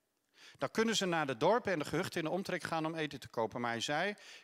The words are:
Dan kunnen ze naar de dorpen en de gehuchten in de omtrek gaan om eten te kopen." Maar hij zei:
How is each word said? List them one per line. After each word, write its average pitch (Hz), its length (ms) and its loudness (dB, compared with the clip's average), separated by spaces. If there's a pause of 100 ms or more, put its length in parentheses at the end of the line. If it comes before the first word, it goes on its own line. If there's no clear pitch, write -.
(580)
Dan - 140 -4
kunnen 226 240 4
ze 190 100 2
naar 165 220 2
de 131 100 -2
dorpen 202 340 4
en 165 80 2
de 143 60 -2
gehuchten 180 340 -2
in 160 60 -2
de 156 80 0
omtrek 180 300 -4
gaan 160 220 -2
om 165 100 -2
eten 151 240 -4
te - 80 -16
kopen." 117 340 -2
Maar 120 100 0
hij 117 80 -2
zei: 160 360 -2 (280)